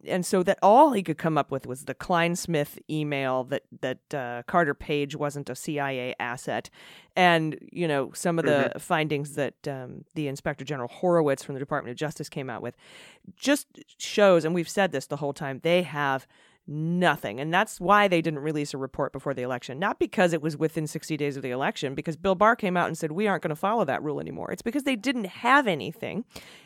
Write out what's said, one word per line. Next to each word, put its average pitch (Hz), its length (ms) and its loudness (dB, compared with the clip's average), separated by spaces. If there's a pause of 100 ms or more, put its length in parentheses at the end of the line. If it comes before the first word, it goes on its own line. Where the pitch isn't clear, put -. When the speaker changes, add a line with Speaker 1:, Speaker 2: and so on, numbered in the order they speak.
Speaker 1:
and 180 200 -2
so 185 180 2
that 190 180 2
all 262 300 8
he 202 100 0
could 160 160 -2
come 160 200 0
up 139 120 0
with 135 160 -4
was 127 200 -10
the 131 80 -8
Klein 170 420 0
Smith 156 420 -2 (120)
email 139 560 -2
that, 131 180 -4 (160)
that, - 340 -6
uh, 120 340 -6
Carter 170 260 2
Page 143 420 -4
wasn't 143 340 -6
a 123 60 -8
C 147 240 -6
I 139 120 -2
A 127 280 -6
asset. 120 500 -6 (460)
And, 165 420 4 (140)
you 170 160 -2
know, 139 260 0
some 170 240 -2
of 160 60 0
the 156 80 4
Speaker 2:
Mm-hmm. 139 280 0
Speaker 1:
findings 151 560 -2
that, 139 300 -4
um, 131 380 -10 (120)
the 151 120 -2
Inspector 139 380 -6
General 131 240 -6
Horowitz 165 520 2
from 139 140 -10
the 131 40 -8
Department 139 320 -6
of 120 60 -10
Justice 151 300 -6
came 131 220 -10
out 107 120 -10
with 120 140 -8 (640)
just 285 300 0 (300)
shows, 185 460 6
and 160 100 0
we've 170 160 -2
said 190 220 0
this 135 160 -6
the 143 100 -8
whole 143 160 -6
time, 135 300 -8
they 175 200 4
have 139 440 -2 (380)
nothing. 151 760 0
And 160 120 -4
that's 196 280 0
why 202 260 6
they 175 140 4
didn't 156 180 -2
release 151 340 -4
a 143 40 -8
report 135 340 -4
before 139 220 -6
the 131 80 -6
election. 123 380 -6
Not 202 200 -2
because 185 320 4
it 160 100 0
was 151 140 -2
within 156 320 -2
sixty 156 300 -6
days 143 180 -2
of 139 80 -10
the 131 60 -4
election, 139 440 -4
because 143 220 -6
Bill 185 200 2
Barr 214 200 6
came 202 220 0
out 170 100 2
and 160 100 -4
said, 156 140 -4
"We 208 160 0
aren't 185 160 0
gonna 151 140 -2
follow 214 260 0
that 127 180 0
rule 143 200 -4
anymore." - 280 -8
It's - 120 -8
because 262 220 -4
they 269 120 0
didn't 240 300 -2
have 254 420 2
anything, 147 560 -4 (420)